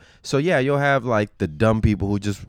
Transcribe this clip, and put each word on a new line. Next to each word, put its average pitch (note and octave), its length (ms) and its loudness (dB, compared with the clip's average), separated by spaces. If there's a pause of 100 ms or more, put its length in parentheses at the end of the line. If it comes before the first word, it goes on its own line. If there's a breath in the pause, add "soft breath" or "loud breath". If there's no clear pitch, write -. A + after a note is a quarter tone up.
(220 soft breath)
So - 160 -4
yeah, D#3+ 200 0
you'll C#3 200 0
have, C#3 280 2
like, G#2+ 320 -2
the F#2+ 80 0
dumb A2 340 0
people G2+ 280 0
who G2+ 100 -2
just, G2+ 300 -6